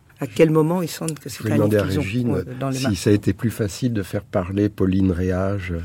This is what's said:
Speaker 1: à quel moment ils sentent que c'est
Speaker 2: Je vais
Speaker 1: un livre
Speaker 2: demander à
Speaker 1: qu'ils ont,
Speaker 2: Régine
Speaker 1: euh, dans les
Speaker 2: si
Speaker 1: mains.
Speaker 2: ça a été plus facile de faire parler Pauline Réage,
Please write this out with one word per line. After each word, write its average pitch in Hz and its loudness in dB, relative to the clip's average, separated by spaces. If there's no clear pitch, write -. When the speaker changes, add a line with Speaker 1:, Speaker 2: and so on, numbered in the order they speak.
Speaker 1:
à 139 -4
quel 160 6
moment 160 2
ils 160 -4
sentent 160 -8
que - -12
c'est - -12
Speaker 2:
Je - -10
vais 107 -2
Speaker 1:
un 107 2
livre 107 4
Speaker 2:
demander 104 4
à - -2
Speaker 1:
qu'ils - 0
ont, - 0
Speaker 2:
Régine 120 -2
Speaker 1:
euh, 92 -2
dans 135 -4
les 131 -4
Speaker 2:
si 131 -2
Speaker 1:
mains. 104 0
Speaker 2:
ça 104 2
a - 8
été 101 2
plus 113 -4
facile 117 -4
de 104 -2
faire - -6
parler 98 0
Pauline 95 2
Réage, 92 -2